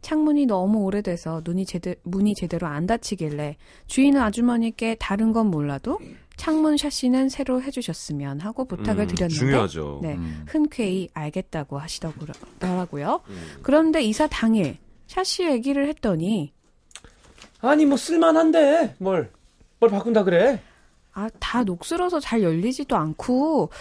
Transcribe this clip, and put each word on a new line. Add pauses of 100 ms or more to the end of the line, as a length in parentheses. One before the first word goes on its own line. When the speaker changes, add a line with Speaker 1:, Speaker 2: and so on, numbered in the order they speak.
Speaker 1:
창문이
너무
오래돼서
눈이
제대-,
문이
제대로
안
닫히길래 (300)
주인
아주머니께
다른
건
몰라도 (380)
창문
샤시는
새로
해주셨으면
하고
부탁을
Speaker 2:
음,
Speaker 1:
드렸는데
Speaker 2:
중요하죠.
Speaker 1:
네,
Speaker 3:
음.
Speaker 1:
흔쾌히
알겠다고
하시더라고요.
Speaker 2:
음. (160)
Speaker 1:
그런데
이사
당일 (280)
샤시
얘기를
했더니 (1080)
Speaker 2:
"아니,
뭐
쓸만한데
뭘, (480)
뭘
바꾼다
그래?" (520)
Speaker 1:
아, (100)
다
녹슬어서
잘
열리지도
않고 (120)